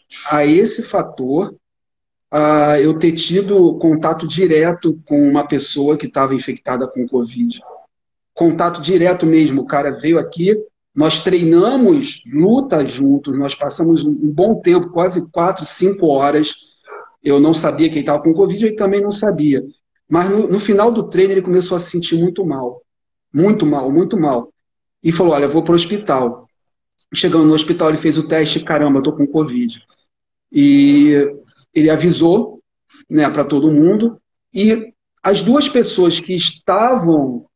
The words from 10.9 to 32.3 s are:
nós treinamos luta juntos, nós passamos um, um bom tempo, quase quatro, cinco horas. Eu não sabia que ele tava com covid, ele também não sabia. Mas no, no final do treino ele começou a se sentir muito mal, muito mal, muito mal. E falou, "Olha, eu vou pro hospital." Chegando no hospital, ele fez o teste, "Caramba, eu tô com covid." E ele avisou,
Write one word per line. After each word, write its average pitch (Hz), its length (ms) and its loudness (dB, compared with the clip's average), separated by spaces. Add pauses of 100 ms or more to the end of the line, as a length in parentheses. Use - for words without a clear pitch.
nós 156 240 0
treinamos 180 1040 2
luta 160 600 0
juntos, 139 520 -2
nós 139 160 -4
passamos 156 520 -2
um, 151 60 0
um 151 200 -2
bom 185 240 2
tempo, 175 360 0
quase 175 380 -2
quatro, 175 360 -4
cinco 190 420 -2
horas. 143 460 0 (680)
Eu 143 160 2
não 156 160 6
sabia 156 360 0
que 156 100 -6
ele 139 60 -6
tava 147 180 -2
com 165 100 4
covid, 190 320 0
ele 214 120 -2
também 202 240 0
não 202 100 -4
sabia. 151 500 0 (460)
Mas 175 220 0
no, 208 180 0
no 190 120 0
final 208 320 2
do 220 120 -2
treino 190 300 0
ele 190 80 0
começou 180 340 0
a 175 40 -2
se 175 120 -10
sentir 170 260 -4
muito 175 280 -2
mal, 135 360 -8 (520)
muito 190 320 2
mal, 139 260 -2
muito 170 260 0
mal. 135 360 -2 (500)
E 165 80 -2
falou, 170 220 2
"Olha, 143 120 0
eu 139 60 -2
vou 156 120 0
pro 170 120 2
hospital." 151 720 -4 (680)
Chegando 165 320 2
no 156 80 6
hospital, 160 360 0
ele 156 80 0
fez 156 200 -2
o 156 100 -4
teste, 160 340 -2
"Caramba, 147 380 0
eu 135 40 -2
tô 147 80 -2
com 143 160 -2
covid." 123 500 -4 (720)
E 143 640 4 (600)
ele 156 160 2
avisou, 165 720 0 (480)